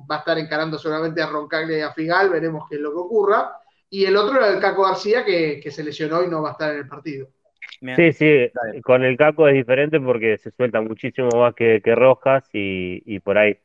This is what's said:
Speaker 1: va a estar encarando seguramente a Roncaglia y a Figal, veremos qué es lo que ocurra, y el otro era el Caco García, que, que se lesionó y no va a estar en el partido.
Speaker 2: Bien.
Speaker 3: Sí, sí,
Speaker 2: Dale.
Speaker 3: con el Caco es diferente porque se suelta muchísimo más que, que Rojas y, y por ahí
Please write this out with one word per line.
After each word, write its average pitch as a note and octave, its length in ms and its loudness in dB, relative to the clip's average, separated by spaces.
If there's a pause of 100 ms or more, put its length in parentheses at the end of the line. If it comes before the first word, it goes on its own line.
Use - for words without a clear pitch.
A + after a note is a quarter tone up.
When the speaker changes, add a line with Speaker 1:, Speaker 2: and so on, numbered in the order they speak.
Speaker 1:
va D3+ 80 -4
a - 20 -12
estar D#3+ 180 -2
encarando D#3 400 -4
seguramente D#3+ 440 -4
a D#3 60 -2
Roncaglia D#3 500 -6
y D3+ 40 -2
a D3 100 -6
Figal, F3 380 0
veremos D#3+ 400 -4
qué D3+ 60 -10
es D3 60 -8
lo D3 100 -6
que E3 80 -8
ocurra, G3+ 540 0 (360)
y G3 160 -4
el F#3+ 120 4
otro A#3 200 0
era A3 120 4
el F#3 100 0
Caco G3 240 2
García, G#3 400 0
que, E3 380 -2
que D3+ 100 -12
se D#3+ 120 -12
lesionó D#3 380 -4
y F3+ 60 0
no E3 140 -4
va D3+ 80 -4
a - 20 -8
estar D3+ 220 -4
en D3 60 -8
el C#3 80 -12
partido. C#3+ 420 -14 (500)
Speaker 2:
Bien. B2+ 160 -10
Speaker 3:
Sí, E3 160 4
sí, D3 420 4
Speaker 2:
Dale. A2+ 280 -8
Speaker 3:
con B2+ 220 4
el B2+ 140 2
Caco D3+ 300 4
es C#3 80 6
diferente C#3 440 2
porque A2+ 380 0
se - 140 -18
suelta A#2 300 -2
muchísimo A#2+ 480 -4
más A#2+ 260 2
que, A2+ 260 2
que A#2 140 2
Rojas C3 580 4
y, F#2+ 520 -6
y G#2 140 -10
por G2 180 0
ahí G#2 280 4